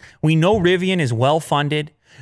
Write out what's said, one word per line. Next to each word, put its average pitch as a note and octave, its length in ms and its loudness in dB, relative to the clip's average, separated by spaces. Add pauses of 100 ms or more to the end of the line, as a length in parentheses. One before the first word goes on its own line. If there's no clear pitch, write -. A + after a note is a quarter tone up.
(200)
We D#3+ 160 2
know F#3+ 240 2
Rivian F3+ 400 0
is A#2+ 140 -2
well C#3 260 0
funded. D3+ 520 -4 (300)